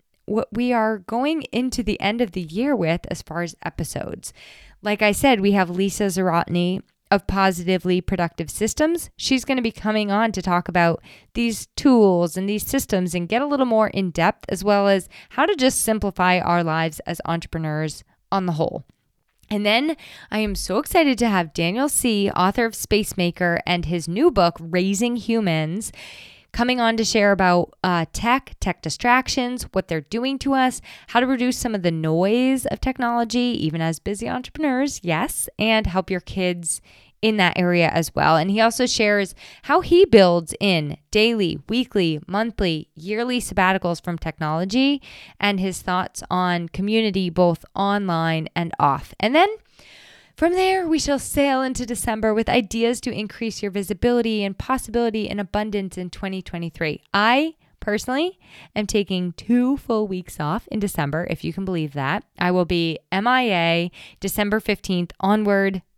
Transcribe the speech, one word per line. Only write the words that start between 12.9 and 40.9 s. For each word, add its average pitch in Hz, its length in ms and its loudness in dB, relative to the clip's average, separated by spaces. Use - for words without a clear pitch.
and 175 140 -4
get 233 120 0
a 294 60 -2
little 277 180 0
more 220 220 4
in 185 240 -2
depth, 175 380 0
as 190 160 -4
well 202 240 4
as 196 180 2
how 269 160 0
to 392 100 2
just 247 260 2
simplify 185 580 2
our 175 240 2
lives 160 380 -2
as - 220 -6
entrepreneurs 160 800 -4
on 190 140 0
the 175 60 0
whole. 151 320 -2
And 208 160 -2
then 262 320 2
I 214 80 -2
am 208 160 -2
so - 220 -4
excited 302 400 2
to 233 100 2
have 180 260 0
Daniel 208 360 -2
C, 208 420 0
author 196 320 2
of 226 100 -2
Space - 440 -2
Maker, 175 500 0
and 175 180 -2
his 170 220 -4
new 247 240 2
book, 170 280 2
Raising 190 580 0
Humans, 190 720 -2
coming 247 260 0
on 226 160 2
to 226 80 0
share 208 280 4
about, 180 420 2
uh, 175 300 2
tech, 240 460 -2
tech - 220 -4
distractions, 247 800 -2
what 190 160 -2
they're 160 120 -4
doing 254 380 -4
to 277 140 0
us, 262 280 2
how - 120 2
to 254 80 4
reduce 247 300 2
some 226 180 -4
of 190 80 -2
the 175 80 2
noise 196 760 2
of - 120 -6
technology, 240 600 -2
even 165 420 -2
as 160 180 -2
busy 208 300 -6
entrepreneurs, 269 760 -4
yes, 170 460 -4
and 220 280 0
help 180 220 -2
your 180 120 -2
kids 180 600 -4
in 220 140 2
that 180 200 2
area 175 320 4
as - 240 -2
well. 151 220 4
And 165 160 2
he 208 80 2
also 233 260 2
shares 208 480 0
how 311 160 2
he 349 260 6
builds 180 540 6
in 160 380 0